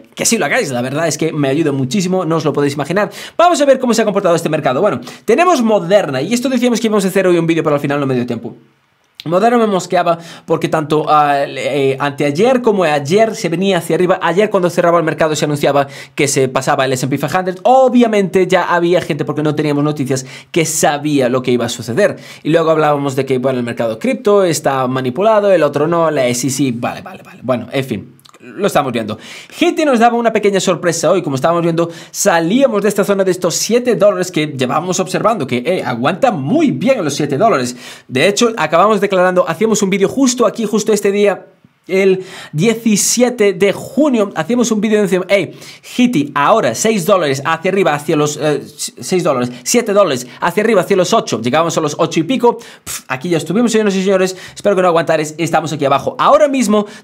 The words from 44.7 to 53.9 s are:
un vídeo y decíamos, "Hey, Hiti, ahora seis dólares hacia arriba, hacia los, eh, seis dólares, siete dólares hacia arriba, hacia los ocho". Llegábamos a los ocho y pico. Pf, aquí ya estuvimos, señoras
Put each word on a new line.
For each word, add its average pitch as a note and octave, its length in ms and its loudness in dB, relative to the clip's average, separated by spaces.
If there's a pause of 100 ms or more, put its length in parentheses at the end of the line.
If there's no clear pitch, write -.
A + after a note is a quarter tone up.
un G#3+ 100 0
vídeo G#3+ 180 2
y G#3 40 2
decíamos, F#3+ 260 0
"Hey, G3 300 0 (380)
Hiti, B3 400 2
ahora C#3+ 400 2
seis A3 280 -2
dólares D#3+ 400 0
hacia E3 280 -2
arriba, F3+ 220 2
hacia D3 200 -2
los, D3 220 0
eh, C#3+ 260 -2 (380)
seis E3+ 240 -2
dólares, B2 260 0 (140)
siete A3+ 280 0
dólares F3 320 2 (160)
hacia G3+ 220 -2
arriba, G#3 200 2
hacia G3 140 0
los F3+ 160 2
ocho". G3+ 280 0
Llegábamos D3+ 360 0
a F3 40 0
los D#3 180 -4
ocho E3 220 0
y - 20 -2
pico. A#3+ 360 0
Pf, - 500 -14
aquí C3+ 220 -6
ya E3 80 0
estuvimos, A3 340 0
señoras G#3 240 0